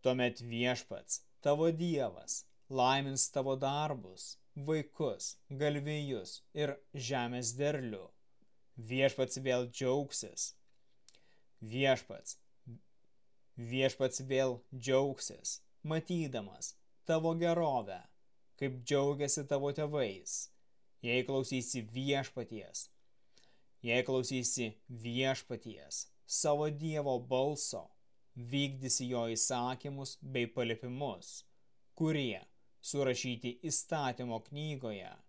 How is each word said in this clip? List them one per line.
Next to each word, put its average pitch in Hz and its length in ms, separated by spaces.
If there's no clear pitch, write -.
Tuomet 127 360
Viešpats, 120 800
tavo 147 320
Dievas, 160 760
laimins 135 600
tavo 135 320
darbus, 135 800
vaikus, 147 800
galvijus 143 920
ir 147 260
žemės 123 640
derlių. 127 460
Viešpats 131 680
vėl 123 240
džiaugsis. 131 840
Viešpats, 127 800
Viešpats 131 680
vėl 131 440
džiaugsis, 135 920
matydamas 151 960
tavo 165 280
gerovę, 151 640
kaip 127 200
džiaugiasi 143 680
tavo 143 240
tėvais, 139 600
jei 123 200
klausysi 131 580
Viešpaties, 120 1040
jei 120 200
klausysi 127 680
Viešpaties, 117 1200
savo 151 440
Dievo 147 500
balso, 127 680
vykdysi 131 720
jo 120 180
įsakymus 127 920
bei 127 280
paliepimus, 120 960
kurie 139 460
surašyti 127 800
įstatymo 127 800
knygoje. 131 680